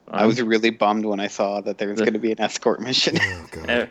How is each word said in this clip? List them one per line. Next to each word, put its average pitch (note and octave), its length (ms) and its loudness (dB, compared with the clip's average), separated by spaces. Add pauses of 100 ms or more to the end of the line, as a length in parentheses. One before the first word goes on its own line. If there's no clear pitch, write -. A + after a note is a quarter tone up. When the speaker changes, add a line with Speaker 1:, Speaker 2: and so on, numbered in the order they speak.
Speaker 1:
I - 100 -6
Speaker 2:
Fun. G#2 100 6
Speaker 1:
was A#2+ 120 2
really A2+ 300 2
bummed G#2+ 360 0
when G#2 120 -2
I G2+ 80 -2
saw G2+ 360 -2
that G2+ 160 -6
there G2+ 100 -4
was G2+ 100 -6
Speaker 2:
The A2 60 2
Speaker 1:
gonna A2 160 0
be A#2 100 0
an A2 100 -4
escort G#2+ 400 0
mission. C3 400 0
<laughs> - 0 -
Speaker 3:
Oh, F2 300 -4
God. D#2+ 200 -12
Speaker 2:
Eh, A#2+ 200 2